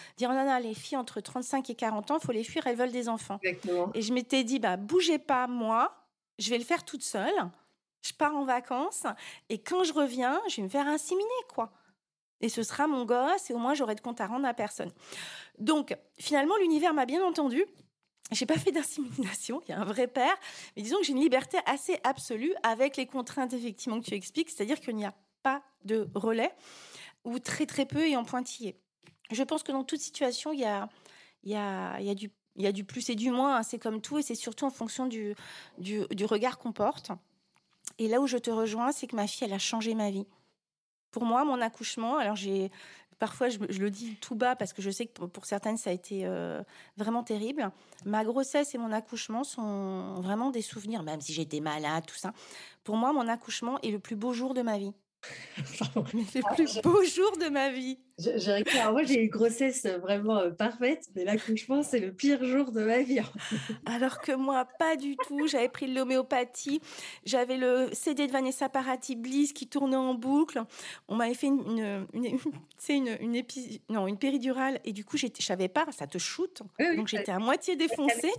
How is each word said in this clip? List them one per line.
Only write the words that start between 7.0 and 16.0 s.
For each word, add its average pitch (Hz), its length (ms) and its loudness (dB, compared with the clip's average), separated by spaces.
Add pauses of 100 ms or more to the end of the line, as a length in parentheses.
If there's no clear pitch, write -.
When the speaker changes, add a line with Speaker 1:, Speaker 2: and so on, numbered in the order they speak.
Speaker 1:
seule. 233 320 0 (680)
Je - 120 -8
pars 302 220 2
en 277 100 0
vacances 254 600 0 (440)
et 214 120 -4
quand 359 220 0
je 320 100 2
reviens, 269 560 2
je - 60 -4
vais 214 80 -4
me 190 60 -4
faire 277 180 0
inséminer, 359 420 0 (240)
quoi. 226 180 -4 (720)
Et 226 60 2
ce 226 140 -2
sera 285 240 0
mon 262 180 2
gosse 262 460 2
et - 20 -4
au 240 60 -2
moins, 254 160 2
j'aurai 247 180 0
de 214 80 -8
compte 240 180 -6
à 214 60 -4
rendre 254 220 -2
à 240 80 0
personne. » - 360 -6 (680)
Donc, 294 360 2 (220)